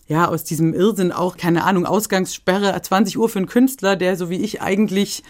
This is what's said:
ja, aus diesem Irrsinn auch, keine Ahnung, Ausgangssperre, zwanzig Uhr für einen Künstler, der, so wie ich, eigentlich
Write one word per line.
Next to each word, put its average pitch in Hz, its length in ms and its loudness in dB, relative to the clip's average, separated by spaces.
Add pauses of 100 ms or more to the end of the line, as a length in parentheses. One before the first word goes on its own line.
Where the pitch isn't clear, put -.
ja, 160 200 0
aus 156 160 -2
diesem 160 300 0
Irrsinn 185 400 0
auch, 175 240 -4
keine 170 280 0
Ahnung, 180 200 2
Ausgangssperre, 190 960 -2
zwanzig 196 380 0
Uhr 226 100 2
für 214 120 -4
einen 175 80 -2
Künstler, 247 460 2
der, 180 220 0
so 170 140 -4
wie 190 120 -2
ich, 214 200 -6
eigentlich 196 680 0